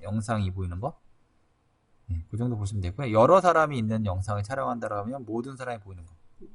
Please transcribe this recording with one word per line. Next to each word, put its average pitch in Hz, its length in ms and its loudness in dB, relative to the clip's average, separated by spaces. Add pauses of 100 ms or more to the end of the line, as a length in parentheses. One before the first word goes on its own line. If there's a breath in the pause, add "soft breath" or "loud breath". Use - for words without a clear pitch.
영상이 104 500 -2
보이는 92 280 -6
거? 139 200 -6 (1080)
네, 82 220 -4
그 107 80 -6
정도 120 200 -2
보시면 101 240 -4
되고요. 107 320 -4
여러 170 280 8
사람이 156 360 4
있는 110 280 0
영상을 98 380 -2
촬영한다라고 120 600 -4
하면 127 200 -8
모든 120 320 -4
사람이 123 240 -8
보이는 95 240 -16
거. 85 80 -20 (420)